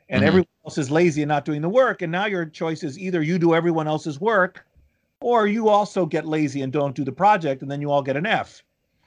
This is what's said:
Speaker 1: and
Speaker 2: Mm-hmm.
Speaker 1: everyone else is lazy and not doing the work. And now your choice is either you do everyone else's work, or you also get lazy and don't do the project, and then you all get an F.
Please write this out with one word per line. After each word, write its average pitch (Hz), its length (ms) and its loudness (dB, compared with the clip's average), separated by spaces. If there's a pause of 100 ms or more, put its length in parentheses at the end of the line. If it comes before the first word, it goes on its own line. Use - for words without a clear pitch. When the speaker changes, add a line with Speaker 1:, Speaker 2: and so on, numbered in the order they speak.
Speaker 1:
and - 100 -2
Speaker 2:
Mm-hmm. 139 80 6
Speaker 1:
everyone 175 200 4 (180)
else 151 120 -12
is 135 140 -2
lazy 156 320 2
and 143 60 -2
not 147 160 0
doing 151 160 -4
the 160 80 -2
work. 233 320 2
And 170 100 -6
now 185 140 -2
your 185 200 -2
choice 165 380 -6
is 147 160 -8
either 185 220 -2
you 170 180 0
do 165 160 4
everyone 165 320 0
else's 151 340 -4
work, 190 440 0 (560)
or 233 260 2
you 214 220 0
also 202 360 2
get 156 200 -2
lazy 151 360 -2
and 135 100 -6
don't 139 240 -2
do 147 80 -4
the 131 80 -6
project, 165 500 2
and 139 80 -10
then 143 120 -6
you 147 100 -4
all 143 120 2
get 131 120 -2
an 151 100 -4
F. 175 380 -4 (440)